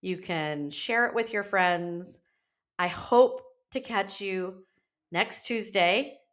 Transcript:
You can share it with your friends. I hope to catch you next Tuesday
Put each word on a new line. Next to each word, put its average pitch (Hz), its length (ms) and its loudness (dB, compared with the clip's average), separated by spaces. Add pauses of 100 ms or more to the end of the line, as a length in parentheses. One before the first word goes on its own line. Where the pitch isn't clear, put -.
You 185 140 -2
can 151 540 -4
share 233 360 2
it 233 80 -2
with 226 180 0
your 208 100 -2
friends. 175 760 0 (580)
I 180 80 0
hope - 560 4 (300)
to 262 80 -4
catch 196 400 -4
you 190 420 -6 (480)
next 196 360 -2
Tuesday 202 720 0 (140)